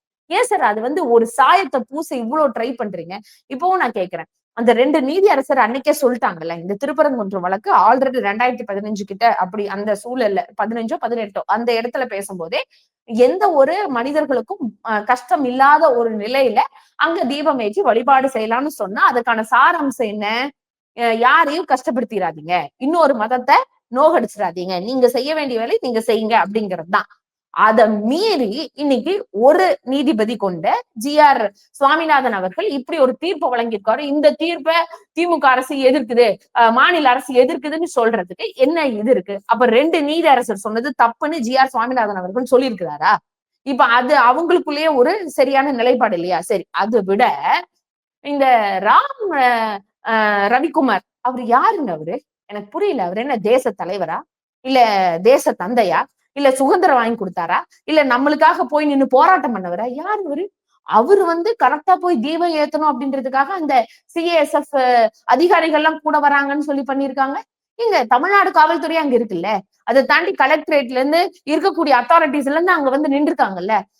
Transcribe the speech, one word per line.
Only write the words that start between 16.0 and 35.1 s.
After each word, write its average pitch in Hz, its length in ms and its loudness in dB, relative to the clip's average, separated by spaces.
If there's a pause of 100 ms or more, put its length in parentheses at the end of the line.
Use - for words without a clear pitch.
நிலையில 226 420 0 (400)
அங்க 330 260 0
தீபம் 277 400 -2
ஏற்றி 214 180 -2
வழிபாடு 269 460 2
செய்யலாம்னு 240 520 -4
சொன்னா 214 280 -2
அதுக்கான 240 420 -2
சாராம்சம் 277 640 2
என்ன? 208 140 -6 (680)
அ, 233 240 0
யாரையும் 302 520 2
கஷ்டப்படுத்திடாதீங்க, 190 840 -4 (220)
இன்னொரு 285 400 2
மதத்தை 247 420 0 (340)
நோகடிச்சிடாதீங்க, 202 920 0
நீங்க 247 260 0
செய்ய 254 260 -2
வேண்டிய 277 260 -4
வேலை 302 220 -2
நீங்க 226 280 -2
செய்யுங்க 220 280 0
அப்படிங்கிறது 185 600 -4
தான். 170 120 -6 (440)
அதை 220 340 4
மீறி 262 880 -2
இன்னைக்கு 285 560 -2
ஒரு 294 520 4
நீதிபதி 240 540 -2
கொண்ட 196 460 -4 (100)
ஜி 285 260 -6
ஆர் 262 340 4 (180)
சுவாமிநாதன் 277 640 0
அவர்கள் 196 360 -4
இப்படி 285 300 -6
ஒரு 254 180 2
தீர்ப்பை 320 340 -4
வழங்கியிருக்காரு. 226 480 -2
இந்த 294 340 2
தீர்ப்பை 320 420 -2 (400)